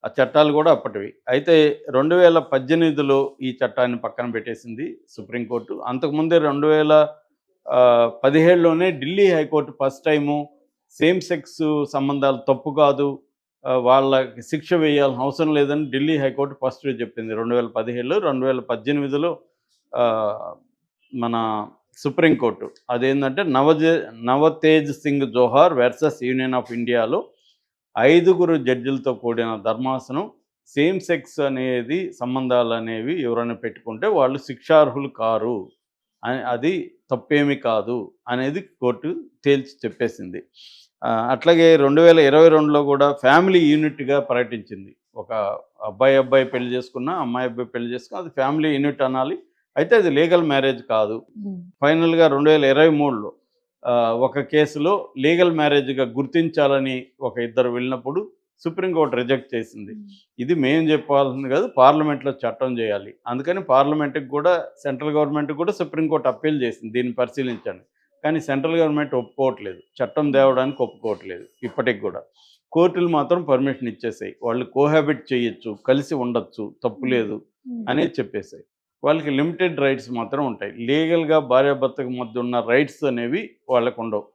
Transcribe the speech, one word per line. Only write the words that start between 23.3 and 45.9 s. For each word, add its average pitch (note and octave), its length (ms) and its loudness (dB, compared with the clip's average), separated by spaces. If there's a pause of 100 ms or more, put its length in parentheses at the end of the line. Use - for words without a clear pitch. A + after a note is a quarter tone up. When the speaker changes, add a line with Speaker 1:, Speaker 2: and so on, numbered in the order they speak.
Speaker 1:
నవజే-, D#3 580 2 (220)
నవతేజ్ D3+ 720 2
సింగ్ C#3 400 -4
జోహార్ B2+ 400 4
వర్సెస్ B2+ 500 -2
యూనియన్ B2+ 300 -2
of B2 100 -2 (100)
ఇండియాలో A#2+ 520 -2 (720)
ఐదుగురు E3 600 4
జడ్జిలతో B2+ 560 -2
కూడిన A2+ 520 -4
ధర్మాసనం C3 680 -6 (360)
సేమ్ F3 320 0
సెక్స్ D#3+ 400 -6
అనేది C3 760 -4
సంబంధాలు B2 600 -2
అనేవి A2+ 500 -6
ఎవరైనా A#2 300 -2
పెట్టుకుంటే A2+ 540 -8
వాళ్ళు C#3 300 2
శిక్షార్హులు C#3 680 2
కారు A2+ 640 -4 (520)
అని, B2 180 -6
అది B2+ 500 -4 (200)
తప్పేమీ C#3+ 440 0
కాదు A2+ 560 -4 (160)
అనేది C3 340 -4
కోర్టు D3+ 640 -6 (220)
తేల్చి C#3 260 2 (140)
చెప్పేసింది. G#2+ 580 -6 (600)
ఆ, A#2 280 -2
అట్లాగే E3 440 6
రెండు C#3+ 260 4
వేల E3 180 10
ఇరవై D#3 300 8
రెండులో D3+ 340 4
కూడా C#3+ 300 2
ఫ్యామిలీ E3+ 460 4
యూనిట్గా D3+ 600 2
ప్రకటించింది. A2 760 -6 (200)
ఒక G2+ 180 -12 (500)
అబ్బాయి A#2+ 340 2